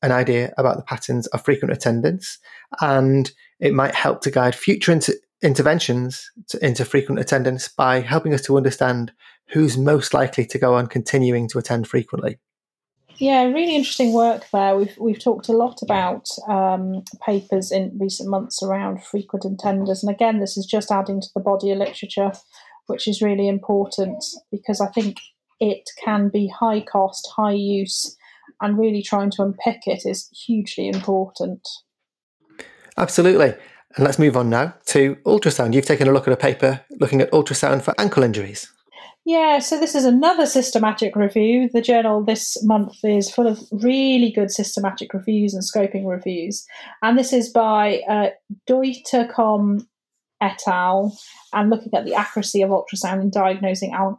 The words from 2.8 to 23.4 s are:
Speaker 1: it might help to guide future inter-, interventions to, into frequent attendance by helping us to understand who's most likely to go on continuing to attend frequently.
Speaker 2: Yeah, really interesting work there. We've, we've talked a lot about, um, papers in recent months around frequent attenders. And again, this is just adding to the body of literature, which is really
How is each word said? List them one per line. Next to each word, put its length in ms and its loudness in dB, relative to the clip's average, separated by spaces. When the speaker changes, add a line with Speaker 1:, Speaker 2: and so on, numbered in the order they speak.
Speaker 1:
it 140 2
might 200 0
help 280 -2
to 80 -2
guide 240 2
future 380 0
inter-, 220 2
interventions 880 0
to, 160 -6
into 200 0
frequent 360 0
attendance 480 -2
by 320 2
helping 320 -2
us 100 0
to 140 2
understand 560 0
who's 280 2
most 380 2
likely 320 0
to 120 -6
go 160 4
on 120 2
continuing 600 0
to 100 -6
attend 300 -4
frequently. 500 -4
Speaker 2:
Yeah, 280 4
really 300 0
interesting 380 2
work 400 2
there. 240 2
We've, 220 -2
we've 200 -2
talked 300 -2
a 40 0
lot 300 0
about, 460 -2
um, 540 -2
papers 480 -2
in 260 -4
recent 300 -6
months 340 -6
around 400 -4
frequent 420 -8
attenders. 580 -2
And 120 -2
again, 240 0
this 180 -4
is 100 -6
just 260 -4
adding 280 -2
to 140 -12
the 60 -4
body 300 0
of 80 -2
literature, 540 -4
which 220 -6
is 140 -4
really 260 0